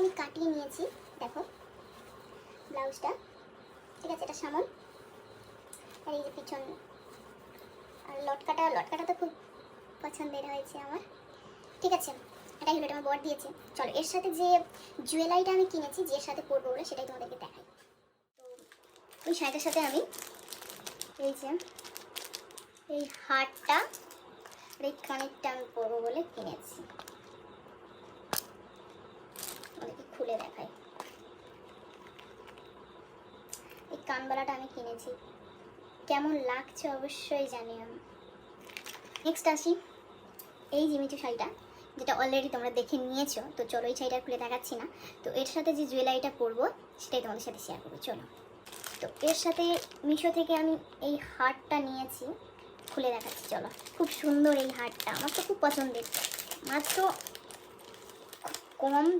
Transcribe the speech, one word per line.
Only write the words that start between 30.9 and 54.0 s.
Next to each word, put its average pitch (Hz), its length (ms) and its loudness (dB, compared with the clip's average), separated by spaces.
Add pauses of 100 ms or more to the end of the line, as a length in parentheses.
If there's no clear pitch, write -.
এই - 140 -10
কানবালাটা 262 500 0
আমি 262 160 -8
কিনেছি। 233 360 -8 (1000)
কেমন 294 240 4 (180)
লাগছে 262 340 -4 (120)
অবশ্যই 277 580 0
জানিও। 226 340 -8 (1400)
নেক্সট 320 280 2
আসি 302 160 4 (1080)
এই 311 120 8
জিমিচু 277 320 2
শাড়িটা, 240 260 0 (500)
যেটা - 240 4
already 262 320 6
তোমরা 247 240 0
দেখে 240 180 4 (120)
নিয়েছো। 269 320 0 (160)
তো 247 60 0 (100)
চলো, 240 180 2
এই 254 80 0
শাড়িটা 254 260 2
খুলে 247 200 -2
দেখাচ্ছি 240 360 -2
না। 269 60 -4 (360)
তো - 60 -6 (120)
এর 262 140 2
সাথে 320 240 4
যে 302 120 2
জুয়েলারিটা 262 400 4 (100)
পরবো, 233 240 4 (380)
সেটাই 254 220 0
তোমাদের 220 220 -4
সাথে 233 200 -6
শেয়ার 160 160 -8
করবো। - 240 -12
চলো, 120 180 -6 (760)
তো - 60 -4 (220)
এর 320 160 8
সাথে 339 200 4 (440)
মিশো 311 300 6
থেকে 330 140 4 (100)
আমি 320 120 6 (340)
এই 294 60 4 (180)
হারটা 269 440 4 (120)
নিয়েছি, 262 360 -6 (680)
খুলে 254 220 2
দেখাচ্ছি। - 380 -6
চলো, 170 160 -2 (280)
খুব 330 120 4 (120)